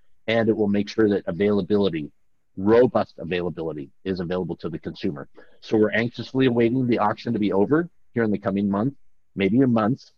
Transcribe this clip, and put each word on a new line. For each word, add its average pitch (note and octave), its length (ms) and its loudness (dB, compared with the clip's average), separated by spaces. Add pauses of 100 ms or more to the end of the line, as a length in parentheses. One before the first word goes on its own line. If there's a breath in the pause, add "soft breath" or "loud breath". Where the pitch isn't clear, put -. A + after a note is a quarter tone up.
(280)
and A2+ 220 2
it G#2 60 2
will G#2 120 0
make G#2 220 0
sure G#2+ 200 2
that G2 160 0
availability, F#2+ 840 0 (460)
robust A2 600 2
availability, D#2+ 720 -6 (140)
is F#2+ 160 -4
available F2 380 -4
to F2 120 -8
the D#2+ 80 -8
consumer. D#2 520 -8 (320 soft breath)
So - 160 -2
we're G#2+ 140 4
anxiously A#2 560 -2
awaiting A#2+ 380 2
the A#2+ 140 0
auction G#2+ 340 -2
to G#2+ 60 -2
be G2 140 0
over C3 360 2 (240)
here A#2 100 0
in G#2+ 80 0
the G2 60 0
coming G2+ 320 -2
month, G#2+ 240 -2 (420)
maybe G2 260 2
a C3 60 4
month, A2+ 500 0